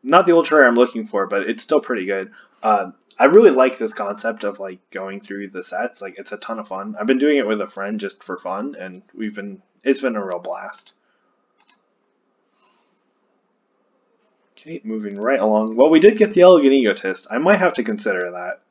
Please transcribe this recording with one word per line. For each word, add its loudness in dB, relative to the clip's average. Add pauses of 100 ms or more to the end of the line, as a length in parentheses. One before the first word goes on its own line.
Not 4
the 4
ultra 2
rare 8
I'm 4
looking 0
for, -4
but -4
it's -6
still 0
pretty -6
good. -6 (320)
Uh, -2 (280)
I 4
really 8
like 2
this -6
concept -8
of, -8
like, -14 (100)
going -10
through -12
the -12
sets. -8
Like, -14
it's -16
a -12
ton -12
of -14
fun. -10
I've -6
been 2
doing 2
it 0
with -2
a -6
friend -8
just -12
for -10
fun, -10
and -16 (100)
we've -10
been, -14 (220)
it's -2
been -4
a -6
real -8
blast. -14 (3500)
Okay, -16
moving -10
right -2
along. 0
Well, 4
we 6
did 6
get 0
the 4
Elegant 8
Egotist. -2
I -6
might 2
have 0
to -6
consider -6
that. -12